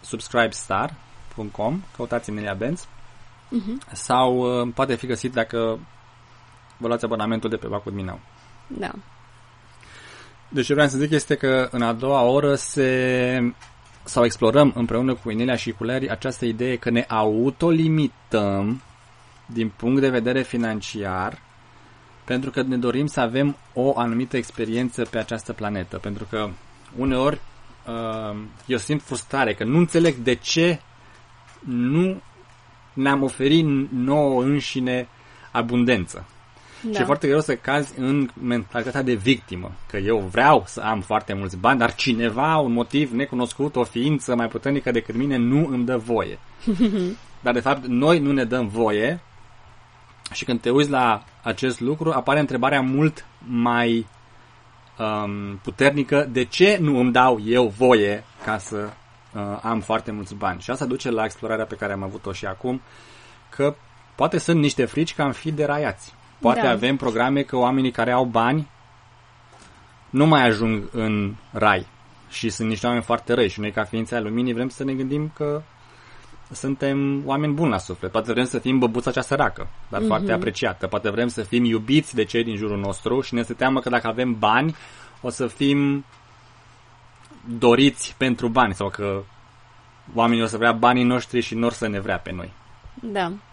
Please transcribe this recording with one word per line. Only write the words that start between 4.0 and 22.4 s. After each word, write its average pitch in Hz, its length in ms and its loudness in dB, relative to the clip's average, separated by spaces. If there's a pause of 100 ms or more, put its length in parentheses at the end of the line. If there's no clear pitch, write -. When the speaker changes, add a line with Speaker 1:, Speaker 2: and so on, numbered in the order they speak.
Speaker 1:
uh, 120 120 -4
poate 131 200 0
fi 117 120 -8
găsit 123 260 -4
dacă 113 460 -2 (960)
vă 117 100 -8
luați 117 180 0
abonamentul 110 460 -2
de 110 60 -2
pe 110 100 -8
Bacul 101 260 -6
Minau. 95 280 -8 (460)
Speaker 2:
Da. 226 240 -10 (1600)
Speaker 1:
Deci 131 180 0
ce 147 60 2
vreau 147 160 6
să 135 100 -2
zic 147 120 0
este 151 240 2
că 131 360 2
în 120 120 -2
a 117 100 2
doua 131 300 2
oră 139 320 4
se, 127 1000 0 (520)
sau 120 200 2
explorăm 123 500 4
împreună 120 400 0
cu 117 160 -8
Inelia 120 260 0
și 113 160 -6
cu 113 120 -8
Larry 131 260 -2
această 123 340 -6
idee 120 320 -2
că 117 140 -2
ne 120 180 2
autolimităm 117 1700 2 (640)
din 113 300 -4
punct 127 240 2
de 135 80 4
vedere 127 340 0
financiar, 107 960 -4 (840)
pentru 131 260 -2